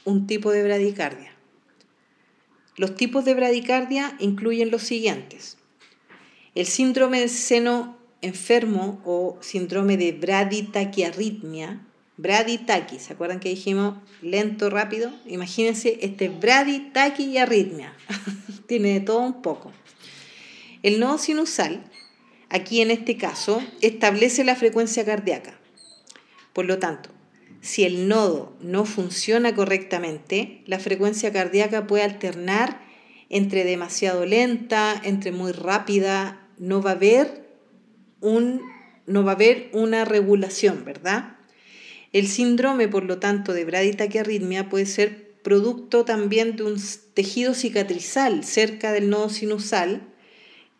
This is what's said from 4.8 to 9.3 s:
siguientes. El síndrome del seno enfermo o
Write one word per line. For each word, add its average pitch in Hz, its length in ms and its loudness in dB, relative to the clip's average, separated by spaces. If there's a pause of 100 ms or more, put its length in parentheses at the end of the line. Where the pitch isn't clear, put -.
siguientes. 214 720 -6 (1000)
El 180 100 0
síndrome 254 540 2
del 240 100 2
seno 240 680 0 (240)
enfermo 202 800 0
o 175 380 -2